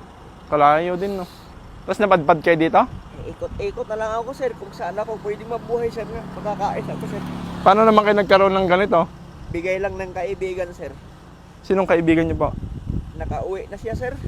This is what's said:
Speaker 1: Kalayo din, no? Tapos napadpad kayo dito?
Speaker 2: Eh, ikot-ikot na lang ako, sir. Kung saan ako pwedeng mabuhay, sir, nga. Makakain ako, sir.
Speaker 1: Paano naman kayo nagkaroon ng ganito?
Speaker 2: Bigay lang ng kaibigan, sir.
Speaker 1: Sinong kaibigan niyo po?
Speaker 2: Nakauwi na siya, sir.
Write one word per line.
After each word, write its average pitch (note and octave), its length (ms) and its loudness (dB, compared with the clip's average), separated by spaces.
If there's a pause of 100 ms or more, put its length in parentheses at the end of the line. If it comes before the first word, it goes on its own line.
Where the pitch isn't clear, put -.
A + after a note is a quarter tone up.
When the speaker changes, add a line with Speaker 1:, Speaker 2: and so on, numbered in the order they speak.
(500)
Speaker 1:
Kalayo D#3 480 4
din, G3 180 -4
no? F3+ 140 -8 (560)
Tapos F#3+ 160 -4
napadpad F3 400 4
kayo E3+ 180 4
dito? E3 220 4 (400)
Speaker 2:
Eh, - 100 -10
ikot-ikot G3+ 560 -8
na G#3+ 80 -8
lang A3 220 -4
ako, A#3 160 -6
sir. B3+ 180 -4
Kung F#3+ 220 -14
saan F#3 240 -8
ako A3 240 -4
pwedeng G#3 260 -8
mabuhay, A#3 400 -4
sir, A3+ 160 -8
nga. A3 160 -10 (160)
Makakain F#3+ 480 -4
ako, - 240 -8
sir. G3+ 140 -8 (400)
Speaker 1:
Paano G#3 240 8
naman G#3+ 180 8
kayo G#3 140 4
nagkaroon F#3+ 340 6
ng F#3+ 160 2
ganito? F3+ 380 4 (480)
Speaker 2:
Bigay F#3 260 -2
lang G3 160 -4
ng F#3 160 -8
kaibigan, F#3 640 -6
sir. E3+ 160 -12 (720)
Speaker 1:
Sinong F#3+ 260 2
kaibigan E3 400 4
niyo D#3+ 100 -2
po? D3+ 120 0 (680)
Speaker 2:
Nakauwi D#3+ 540 -6
na G3 80 -12
siya, A3+ 160 -8
sir. B3 240 -6 (100)